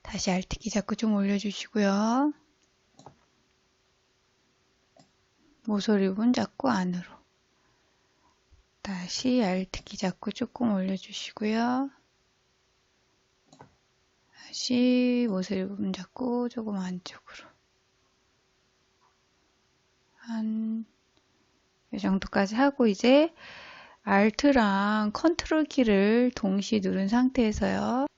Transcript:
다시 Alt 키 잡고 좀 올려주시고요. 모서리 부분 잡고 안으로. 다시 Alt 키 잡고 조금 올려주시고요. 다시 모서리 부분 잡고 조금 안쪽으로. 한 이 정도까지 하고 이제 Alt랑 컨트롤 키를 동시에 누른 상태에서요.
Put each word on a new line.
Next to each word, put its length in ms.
다시 300
Alt 280
키 100
잡고 260
좀 180
올려주시고요. 1200
모서리 440
부분 240
잡고 360
안으로. 340
다시 600
Alt 420
키 140
잡고 340
조금 420
올려주시고요. 1160
다시 960
모서리 380
부분 260
잡고 560
조금 260
안쪽으로. 720
한 720
이 60
정도까지 560
하고 320
이제 460
Alt랑 1040
컨트롤 520
키를 720
동시에 460
누른 280
상태에서요. 1000